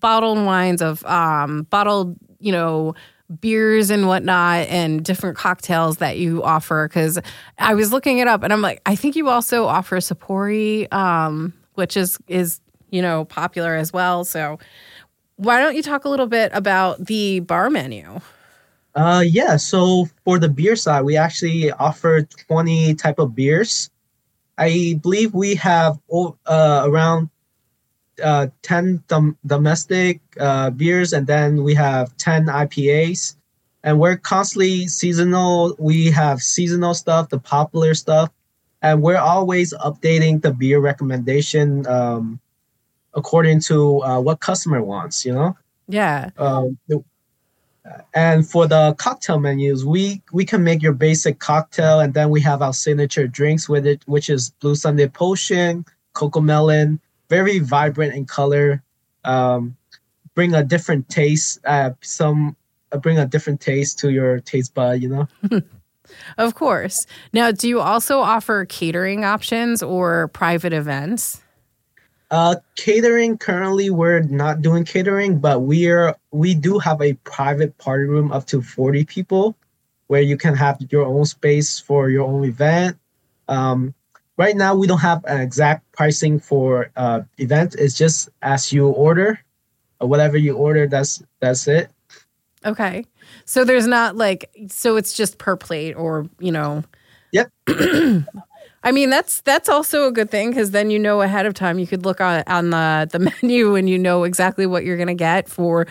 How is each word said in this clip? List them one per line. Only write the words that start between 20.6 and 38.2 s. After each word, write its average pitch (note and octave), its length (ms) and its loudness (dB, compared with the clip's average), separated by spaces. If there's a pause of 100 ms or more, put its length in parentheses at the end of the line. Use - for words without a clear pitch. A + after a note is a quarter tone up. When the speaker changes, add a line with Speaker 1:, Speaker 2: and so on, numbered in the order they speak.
Speaker 2:
side, D3 280 0
we D3 140 0
actually E3 540 0
offer D#3 520 0
twenty D#3+ 720 0
type D#3 260 -2
of B2 160 -2
beers. D3+ 540 0 (680)
I E3+ 460 0
believe G#3 320 0
we G3+ 220 0
have E3 440 2 (100)
o-, F3 260 -2 (100)
uh, D#3 380 4
around, D#3+ 440 2 (920)
uh, D3 280 2 (140)
ten F3+ 440 -2
dom-, D3+ 300 2 (100)
domestic, D#3+ 760 0 (200)
uh, C3+ 300 0
beers, E3 420 0
and C#3+ 160 -2
then D3 340 2
we D3 120 2
have C3+ 420 0
ten D#3+ 320 0
I C#3+ 180 -2
P C#3+ 240 0
As. E3 460 -2 (480)
And D3+ 160 2
we're F3+ 160 4
constantly F#3+ 720 -2
seasonal. F3 880 0
We D#3+ 320 2
have C#3+ 320 2
seasonal F3 520 -2
stuff, E3 340 0
the C3+ 100 -4
popular D#3+ 560 0
stuff, D#3 360 0 (520)